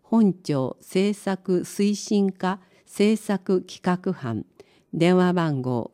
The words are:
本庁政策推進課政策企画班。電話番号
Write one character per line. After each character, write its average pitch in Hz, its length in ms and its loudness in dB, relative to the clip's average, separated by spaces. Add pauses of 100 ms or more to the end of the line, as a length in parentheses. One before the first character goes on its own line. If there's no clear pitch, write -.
本 220 300 4
庁 139 480 -4
政 202 360 -2
策 190 440 -2
推 202 340 -2
進 196 380 0
課 190 280 -6 (260)
政 208 360 0
策 190 400 -2
企 - 200 -20
画 180 320 -2
班。 113 320 -6 (480)
電 175 240 4
話 180 160 2
番 160 260 0
号 127 340 -4